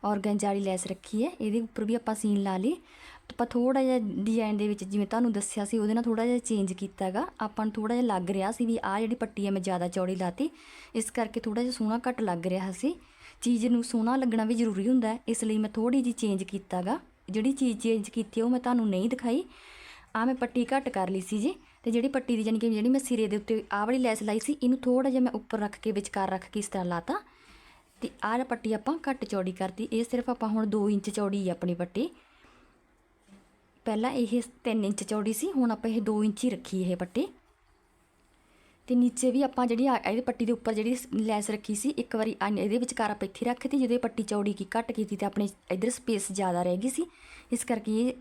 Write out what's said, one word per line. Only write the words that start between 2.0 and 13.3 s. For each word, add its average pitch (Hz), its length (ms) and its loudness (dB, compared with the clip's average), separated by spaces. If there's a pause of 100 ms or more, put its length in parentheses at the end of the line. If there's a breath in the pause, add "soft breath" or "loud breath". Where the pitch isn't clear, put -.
ਸੀਨ 208 280 2
ਲਾ 190 140 0
ਲਈ। 233 180 2 (560 loud breath)
ਆਪਾਂ - 140 -2
ਥੋੜ੍ਹਾ 247 380 2
ਜਿਹਾ 254 160 4
ਡਿਜ਼ਾਈਨ 214 580 0
ਦੇ 208 100 0
ਵਿੱਚ, 208 160 -2
ਜਿਵੇਂ 196 240 0
ਤੁਹਾਨੂੰ 233 240 2
ਦੱਸਿਆ 202 340 -2
ਸੀ, 226 120 -2
ਉਹਦੇ 214 160 2
ਨਾਲ 233 100 2
ਥੋੜ੍ਹਾ 226 220 2
ਜਿਹਾ 247 120 2
ਚੇਂਜ 202 360 0
ਕੀਤਾ 190 380 -4
ਗਾ। 220 140 0 (140)
ਆਪਾਂ 214 260 -2
ਨੂੰ 214 80 -2
ਥੋੜ੍ਹਾ 220 220 0
ਜਿਹਾ 254 120 4
ਲੱਗ 185 220 0
ਰਿਹਾ 190 220 0
ਸੀ 233 140 0
ਵੀ 226 180 2
ਆਹ 196 160 0
ਜਿਹੜੀ 226 160 0
ਪੱਟੀ 214 300 -4
ਹੈ 196 60 0
ਮੈਂ 196 100 0
ਜ਼ਿਆਦਾ 180 260 0
ਚੌੜੀ 185 280 -2
ਲਾਤੀ, 185 340 -2 (460 loud breath)
ਇਸ 226 160 -2
ਕਰਕੇ 226 280 -2
ਥੋੜ੍ਹਾ 226 240 -2
ਜਿਹਾ 247 100 -2
ਸੋਹਣਾ 220 260 0 (100)
ਘੱਟ 247 120 -4
ਲੱਗ 180 260 0
ਰਿਹਾ 190 240 -2
ਸੀ। 262 220 -2 (480 loud breath)